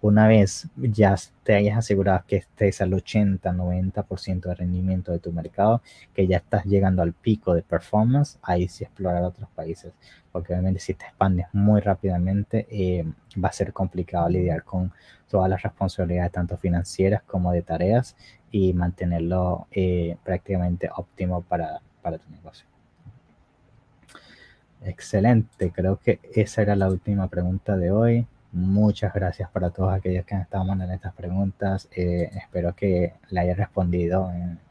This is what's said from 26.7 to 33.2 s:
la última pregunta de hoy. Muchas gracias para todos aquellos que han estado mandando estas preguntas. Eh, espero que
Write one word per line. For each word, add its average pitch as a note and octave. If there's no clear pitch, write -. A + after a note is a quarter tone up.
la F#2+
última F#2+
pregunta F#2
de F2+
hoy. A#2
Muchas G2+
gracias F#2+
para F2+
todos F#2
aquellos F#2
que G2+
han F#2+
estado F#2
mandando F#2+
estas F#2
preguntas. F#2+
Eh, F2
espero E2+
que F2+